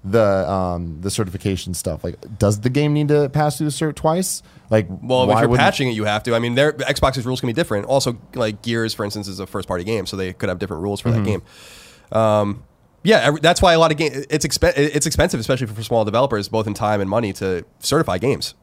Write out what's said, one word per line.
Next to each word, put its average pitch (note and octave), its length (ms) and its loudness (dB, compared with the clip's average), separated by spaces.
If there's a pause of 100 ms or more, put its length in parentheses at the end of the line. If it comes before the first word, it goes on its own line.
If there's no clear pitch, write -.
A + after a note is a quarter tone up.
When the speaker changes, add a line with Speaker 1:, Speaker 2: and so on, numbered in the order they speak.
Speaker 1:
the, G2 440 4
um, F2 520 -4
the G2 100 -4
certification F#2+ 640 -4
stuff. E2 300 -6
Like, F2+ 340 -10
does G#2 220 2
the B2+ 100 0
game D3 240 0
need D3 140 0
to D3 220 2
pass D3+ 280 0
through D#3 80 -2
the D3 60 -2
cert D3+ 240 -4
twice? E3+ 460 -2 (280)
Like, A2 180 2
Speaker 2:
Well, B2 380 0
Speaker 1:
why G#2 80 4
Speaker 2:
if A2 60 4
you're A#2 80 4
Speaker 1:
wouldn't B2+ 160 4
Speaker 2:
patching D3 240 0
it, A#2 60 -2
you G#2+ 100 -2
have G#2+ 180 0
to. A#2+ 120 0
I A#2 40 2
mean, A#2+ 160 -2
their, C#3+ 180 2
Xbox's C3 540 -2
rules B2+ 140 -4
can B2+ 80 -4
be A#2 40 -2
different. A2 340 -2
Also, C3 300 0 (180)
like, A2 280 -2
Gears, A2+ 320 -2
for G#2+ 100 -6
instance, G#2 220 -8
is F#2+ 140 -10
a F#2+ 60 -8
first-party F#2 360 -6
game, G2+ 240 -4
so G2 100 -8
they F#2 160 -6
could G#2 160 -6
have F2 120 -4
different F#2 240 -6
rules G2+ 160 -4
for A#2 100 -2
Speaker 1:
Mm-hmm. A2 140 2
Speaker 2:
that G2 40 0
game. F#2+ 140 -2 (760)
Um, G#2+ 440 2 (400)
yeah, F#3+ 200 6
every, D3 180 4
that's E3+ 220 4
why F3+ 100 8
a E3 60 6
lot D#3+ 140 6
of C#3+ 60 -2
game, D#3 120 0 (200)
it's D3+ 160 0
expe-, D#3+ 300 2
it's C#3+ 300 2
expensive, - 320 0
especially B2 300 -2
for, G#2 60 -12
for A2 80 -10
small A2 220 0
developers, A2 440 0
both A2 180 -2
in G#2 80 -4
time G#2 260 0
and F#2+ 80 -2
money, G#2 260 0
to F#2 300 -4 (140)
certify G2 400 0
games A#2+ 440 -2